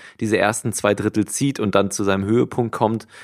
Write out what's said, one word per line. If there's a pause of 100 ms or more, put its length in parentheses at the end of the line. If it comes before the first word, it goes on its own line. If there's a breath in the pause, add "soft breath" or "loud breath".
(200 loud breath)
diese
ersten
zwei
Drittel
zieht
und
dann
zu
seinem
Höhepunkt
kommt. (180 loud breath)